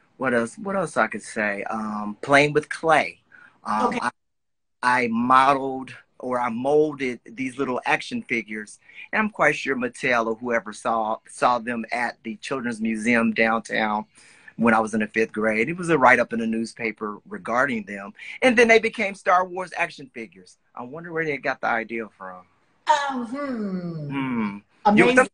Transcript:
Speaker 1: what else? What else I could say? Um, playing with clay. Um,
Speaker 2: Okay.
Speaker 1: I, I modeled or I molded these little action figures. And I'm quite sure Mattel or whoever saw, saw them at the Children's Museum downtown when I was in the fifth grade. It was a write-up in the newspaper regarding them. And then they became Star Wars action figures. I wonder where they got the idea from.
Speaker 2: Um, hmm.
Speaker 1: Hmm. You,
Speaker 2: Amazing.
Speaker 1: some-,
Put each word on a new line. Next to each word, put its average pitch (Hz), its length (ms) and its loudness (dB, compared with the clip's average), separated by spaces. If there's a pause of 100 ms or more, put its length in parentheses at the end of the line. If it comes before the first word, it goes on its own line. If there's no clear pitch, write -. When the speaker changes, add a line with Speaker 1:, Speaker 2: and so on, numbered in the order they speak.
(180)
Speaker 1:
what 127 160 0
else? 117 240 0
What 196 180 -6
else 190 200 -4
I 110 100 4
could 107 160 -10
say? 104 420 -4
Um, 107 560 -6
playing 143 320 4
with 151 160 0
clay. 135 520 0 (440)
Um, 107 220 0
Speaker 2:
Okay. - 160 -4
Speaker 1:
I, - 80 -4 (720)
I 123 260 2
modeled 131 840 2 (240)
or 123 200 -4
I 123 120 -2
molded 135 720 0
these 123 340 -10
little 127 280 -4
action 127 360 -2
figures. 107 560 -6 (320)
And 208 100 0
I'm 214 100 -2
quite 151 260 2
sure 135 180 -4
Mattel 120 520 -2
or 113 80 -2
whoever 113 380 -4
saw, 110 440 -2 (100)
saw 123 320 2
them 117 340 -6
at 120 320 -4
the 113 120 -8
Children's 120 440 -6
Museum 113 520 2
downtown 110 720 0 (520)
when 113 180 4
I 110 60 4
was 107 120 -2
in 110 80 0
the 107 60 0
fifth 113 260 -2
grade. 110 380 0
It 175 80 -6
was 170 100 -4
a 160 80 4
write-up 123 380 6
in 113 60 -2
the 113 60 -2
newspaper 110 800 -4
regarding 113 580 -2
them. 101 280 -10 (300)
And 254 140 4
then 233 120 8
they 226 100 8
became 208 360 -2
Star 185 320 2
Wars 180 280 -8
action 156 380 -6
figures. 95 460 -16 (160)
I 120 80 -12
wonder 160 280 -14
where 160 140 -2
they 143 140 -2
got 131 240 -4
the 110 60 0
idea 113 380 -2 (120)
from. 92 260 -14 (420)
Speaker 2:
Um, 277 400 0
hmm. 196 840 -6
Speaker 1:
Hmm. 120 460 -4 (400)
You, - 80 8
Speaker 2:
Amazing. 247 120 4
Speaker 1:
some-, 254 180 6